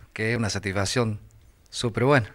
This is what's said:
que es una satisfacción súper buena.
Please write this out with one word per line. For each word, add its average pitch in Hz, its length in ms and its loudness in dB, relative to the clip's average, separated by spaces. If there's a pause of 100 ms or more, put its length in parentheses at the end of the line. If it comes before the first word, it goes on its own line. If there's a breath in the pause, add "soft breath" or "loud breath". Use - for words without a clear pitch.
(120)
que 110 200 -2
es 120 40 -2
una 113 140 0
satisfacción 101 720 -2 (500)
súper 113 320 -2
buena. 131 320 4